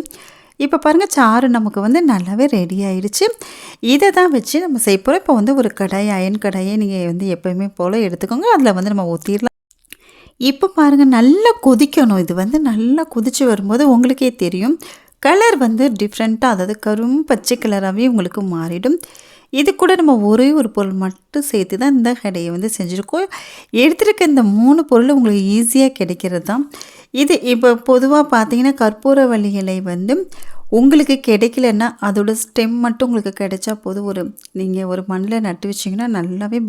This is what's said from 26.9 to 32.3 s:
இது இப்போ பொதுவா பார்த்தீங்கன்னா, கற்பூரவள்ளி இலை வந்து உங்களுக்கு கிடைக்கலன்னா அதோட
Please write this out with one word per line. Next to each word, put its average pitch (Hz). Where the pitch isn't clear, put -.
இது 285
இப்போ 240
பொதுவா 269
பார்த்தீங்கன்னா, 240
கற்பூரவள்ளி 226
இலை 185
வந்து 190
உங்களுக்கு 277
கிடைக்கலன்னா 226
அதோட 208